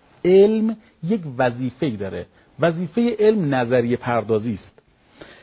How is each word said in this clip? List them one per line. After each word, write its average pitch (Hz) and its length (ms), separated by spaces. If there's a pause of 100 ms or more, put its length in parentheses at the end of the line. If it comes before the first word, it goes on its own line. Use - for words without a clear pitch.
(260)
علم 214 520 (260)
یک 190 180 (160)
وظیفه‌ای 123 580
داره. 95 300 (340)
وظیفه 180 600
علم 208 360
نظریه 120 420
پردازی 113 560
است. - 280 (600)